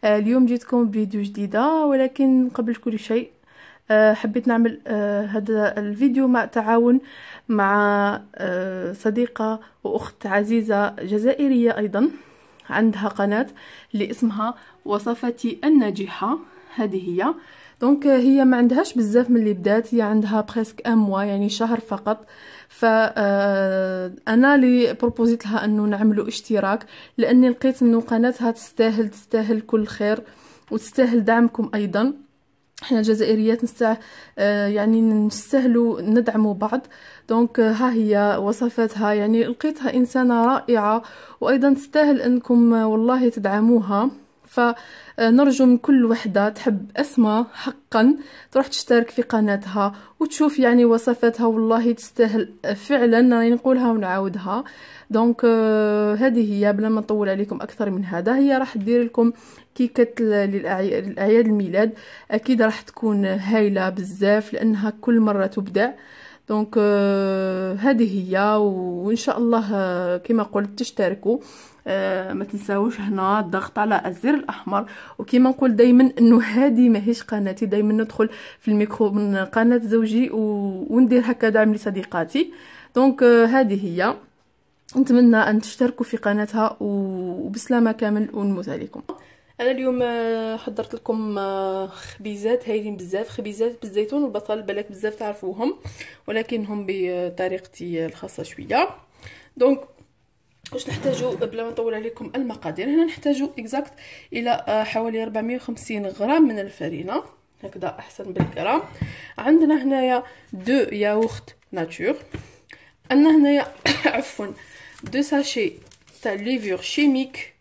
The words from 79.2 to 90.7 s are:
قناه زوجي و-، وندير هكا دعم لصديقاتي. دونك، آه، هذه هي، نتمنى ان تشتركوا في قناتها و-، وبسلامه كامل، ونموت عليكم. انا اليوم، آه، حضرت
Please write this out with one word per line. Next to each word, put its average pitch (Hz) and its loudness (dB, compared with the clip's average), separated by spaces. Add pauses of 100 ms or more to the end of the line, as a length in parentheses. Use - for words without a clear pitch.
قناه 226 2
زوجي 226 0
و-، 202 -4
وندير 240 4
هكا 233 -2
دعم 214 2
لصديقاتي. 196 -4 (420)
دونك، 262 2
آه، 233 8
هذه 208 2
هي، 175 -2 (840)
نتمنى 247 6
ان 214 2
تشتركوا 247 -4
في - -8
قناتها 208 -2
و-، 190 -6
وبسلامه 226 0
كامل، 214 -4
ونموت 196 -4
عليكم. - -12 (580)
انا 247 0
اليوم، 254 -2
آه، 226 -4
حضرت 220 -10